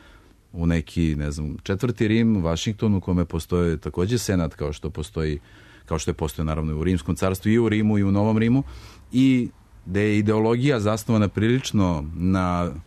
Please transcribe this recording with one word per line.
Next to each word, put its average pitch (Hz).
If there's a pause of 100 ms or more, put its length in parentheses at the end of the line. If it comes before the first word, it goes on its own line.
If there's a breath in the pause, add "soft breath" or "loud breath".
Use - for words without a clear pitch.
(540 soft breath)
u 85
neki, 82
ne 73
znam, 76
Četvrti 113
Rim, 110
Vašington, 101
u 92
kome 90
postoje 85
takođe 90
senat, 87
kao 71
što 78
postoji, 78 (460 soft breath)
kao 80
što 87
je 80
postojao, 80
naravno, 78
i 76
u 78
Rimskom 90
carstvu, 95
i 113
u 113
Rimu, 107
i 101
u 98
Novom 107
Rimu, 120 (480 loud breath)
i 127 (360)
gde 95
je 104
ideologija 110
zasnovana 107
prilično 101 (100)
na 90 (160)